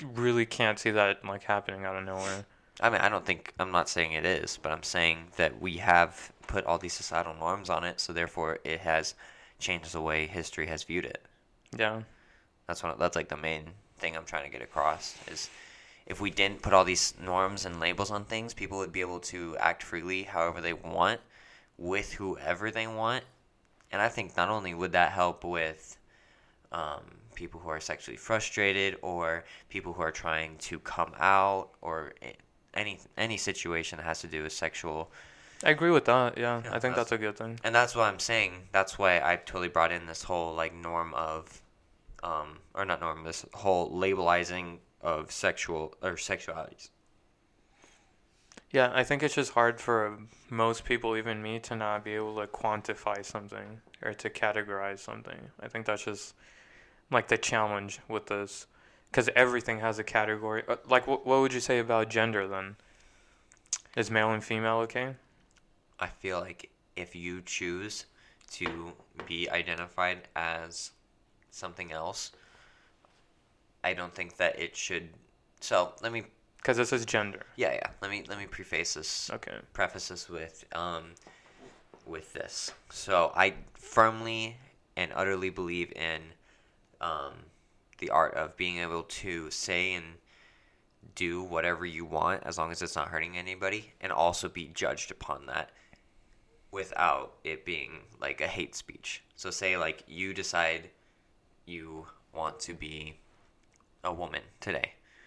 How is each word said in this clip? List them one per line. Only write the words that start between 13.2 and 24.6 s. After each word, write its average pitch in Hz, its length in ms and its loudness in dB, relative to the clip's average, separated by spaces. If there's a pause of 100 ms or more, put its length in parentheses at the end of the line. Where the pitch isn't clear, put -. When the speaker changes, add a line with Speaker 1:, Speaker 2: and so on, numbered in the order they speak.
Speaker 2:
the 76 80 -4
main 80 340 -4 (260)
thing 82 200 -4
I'm 78 80 -8
trying 78 180 -4
to 69 80 -10
get 62 100 -10
across 73 540 0 (140)
is - 200 -8 (560)
if 95 160 -6
we 101 80 0
didn't 98 320 2
put 107 120 2
all 95 120 12
these 90 340 2
norms 95 460 2
and 85 140 -6
labels 90 320 0
on 101 140 -4
things, 110 280 -6
people 98 240 -8
would 95 160 -4
be 95 80 -2
able 90 180 -4
to 85 380 -8
act - 260 2
freely 90 400 -4
however 85 380 0
they 85 120 -2
want, 85 460 2 (580)
with 95 360 -2
whoever 92 580 -2
they 110 160 -2
want. 113 360 0 (680)
And 95 100 0
I 110 80 6
think 107 280 -4
not 90 120 4
only 101 240 0